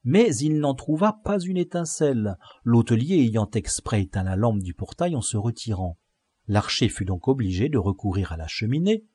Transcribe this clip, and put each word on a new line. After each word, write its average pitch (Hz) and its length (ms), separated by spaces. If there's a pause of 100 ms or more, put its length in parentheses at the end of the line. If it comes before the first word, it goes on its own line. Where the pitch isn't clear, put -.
Mais 175 320
il 151 240
n'en 139 160
trouva 196 480
pas 202 160
une 180 180
étincelle, 147 800 (280)
l'hôtelier 120 540
ayant 110 320
exprès - 500
éteint 95 220
la 92 120
lampe 104 260
du 90 120
portail 170 420
en 120 60
se - 160
retirant. 98 600 (500)
L'archer 104 420
fut - 160
donc 92 240
obligé 113 400
de 139 80
recourir 95 560
à 80 40
la 78 100
cheminée 170 680